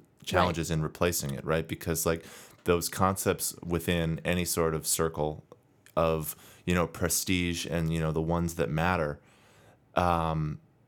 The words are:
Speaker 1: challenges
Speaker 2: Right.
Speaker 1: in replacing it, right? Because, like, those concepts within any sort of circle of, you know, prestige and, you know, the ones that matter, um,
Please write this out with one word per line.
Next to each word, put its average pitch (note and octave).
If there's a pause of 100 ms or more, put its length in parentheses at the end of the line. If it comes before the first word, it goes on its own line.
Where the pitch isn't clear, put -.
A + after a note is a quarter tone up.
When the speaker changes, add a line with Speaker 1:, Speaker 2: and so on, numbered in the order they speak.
(260)
Speaker 1:
challenges E2+
Speaker 2:
Right. E2
Speaker 1:
in D#2
replacing E2+
it, C2+
right? D#2
Because, -
like, E2 (400)
those F2
concepts - (100)
within E2+
any F2
sort E2
of D#2
circle D#2 (520)
of, D#2+ (300)
you F2
know, F2
prestige F2
and, E2
you E2
know, D#2
the D#2
ones E2+
that D2+
matter, D#2+ (800)
um, E2 (280)